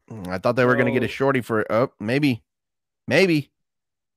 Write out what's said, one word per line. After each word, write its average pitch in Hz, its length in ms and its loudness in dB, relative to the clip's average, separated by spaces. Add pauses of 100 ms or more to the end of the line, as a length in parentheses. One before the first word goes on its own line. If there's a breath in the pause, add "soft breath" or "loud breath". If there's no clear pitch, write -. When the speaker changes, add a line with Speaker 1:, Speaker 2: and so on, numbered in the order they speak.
(280)
Speaker 1:
I 90 80 -4
thought 117 200 0
they 127 100 4
were 123 100 4
gonna 123 140 2
get 131 120 0
a 110 60 -2
Speaker 2:
So - 40 -10
Speaker 1:
shorty 135 280 0
for, 113 320 -2
oh, 117 260 0
maybe. 127 440 -2 (640)
Maybe. 160 420 2 (680)